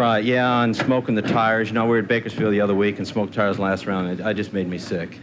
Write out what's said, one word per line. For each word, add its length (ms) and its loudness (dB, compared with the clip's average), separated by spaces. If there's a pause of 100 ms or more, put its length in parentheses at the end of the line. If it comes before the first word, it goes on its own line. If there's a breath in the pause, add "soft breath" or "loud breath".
right, 240 2
yeah, 380 2
and 140 2
smoking 400 0
the 60 0
tires. 480 2
You 40 -6
know, 120 0
we 40 2
were 80 4
at 80 0
Bakersfield 460 0
the 80 4
other 160 2
week 220 2
and 100 -6
smoked 260 -4
tires 240 0
last 280 0
round. 340 -2
It, 40 -8
it 100 0
just 180 -4
made 160 -2
me 100 -6
sick. 440 -6